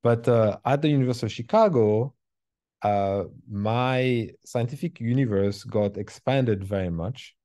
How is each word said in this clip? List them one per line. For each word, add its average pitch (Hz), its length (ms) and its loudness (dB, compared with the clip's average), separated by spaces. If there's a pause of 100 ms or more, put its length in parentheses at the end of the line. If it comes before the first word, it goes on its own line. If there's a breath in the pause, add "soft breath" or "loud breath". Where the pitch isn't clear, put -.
But, 120 280 0
uh, 110 340 2
at 143 180 0
the 156 60 0
University 127 380 0
of 107 80 -4
Chicago, 123 800 2 (680)
uh, 101 440 0 (260)
my 120 760 0 (160)
scientific 127 560 -6
universe 110 640 0
got 104 320 -2
expanded 113 680 -2
very 95 260 -4
much 85 560 -8